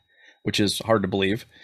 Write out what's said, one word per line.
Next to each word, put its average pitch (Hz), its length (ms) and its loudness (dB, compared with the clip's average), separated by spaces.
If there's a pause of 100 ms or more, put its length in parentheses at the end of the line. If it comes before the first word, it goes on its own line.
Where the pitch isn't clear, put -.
(420)
which 104 180 -2
is 101 260 0
hard 110 160 4
to 92 60 -2
believe. 98 360 0 (200)